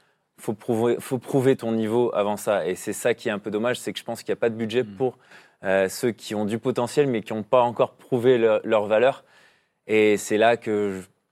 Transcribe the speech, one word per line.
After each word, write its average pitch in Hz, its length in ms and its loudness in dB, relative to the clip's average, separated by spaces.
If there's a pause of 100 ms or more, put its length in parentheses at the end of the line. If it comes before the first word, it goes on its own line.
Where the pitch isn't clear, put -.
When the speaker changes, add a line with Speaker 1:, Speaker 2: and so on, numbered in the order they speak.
(400)
Speaker 1:
faut - 140 -8
prouver, 117 460 -2
faut 127 200 -6
prouver 131 360 2
ton 113 180 -6
niveau 113 420 0
avant 104 220 0
ça. 98 280 -2
Et 92 80 -2
c'est 101 200 -8
ça 117 200 -2
qui - 160 -6
est - 20 -2
un 101 60 -4
peu 101 140 -8
dommage, 113 280 -2
c'est 104 140 -10
que - 60 -10
je - 40 -18
pense 117 180 -10
qu'il - 80 -16
y 104 40 0
a - 20 -2
pas 120 140 0
de 110 60 -6
budget 113 260 -2
Speaker 2:
Mm. 104 160 -8
Speaker 1:
pour, 127 220 -4 (440)
euh, 95 260 2
ceux - 220 -2
qui - 220 -10
ont 104 120 -2
du 107 120 -4
potentiel, 123 480 0
mais 117 160 -2
qui - 120 -10
ont 110 100 -6
pas 127 180 4
encore 120 300 0
prouvé 123 480 2
leur, 110 240 4
leur 107 240 0
valeur. 113 360 2 (600)
Et 107 320 4
c'est 107 200 -2
là 113 200 4
que 104 440 -4 (300)